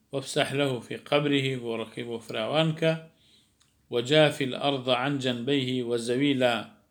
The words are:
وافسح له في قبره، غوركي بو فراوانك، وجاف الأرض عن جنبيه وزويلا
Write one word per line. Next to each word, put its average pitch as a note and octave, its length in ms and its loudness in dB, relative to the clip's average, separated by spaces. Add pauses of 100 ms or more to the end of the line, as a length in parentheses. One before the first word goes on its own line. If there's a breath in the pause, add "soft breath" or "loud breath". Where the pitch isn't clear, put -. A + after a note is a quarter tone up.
(120)
وافسح C#3 400 -4
له C3+ 280 -2
في A2 160 -12
قبره، C#3 600 0
غوركي A#2 480 -8
بو A#2 160 -8
فراوانك، D#3 920 -2 (800 soft breath)
وجاف C#3+ 520 4
الأرض C3 480 0
عن C3+ 300 2
جنبيه B2+ 640 0
وزويلا A#2+ 920 2 (180)